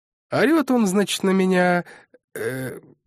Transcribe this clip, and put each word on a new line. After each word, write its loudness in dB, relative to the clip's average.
Орет 2
он, 2
значит, -2
на 2
меня, 2
э, -8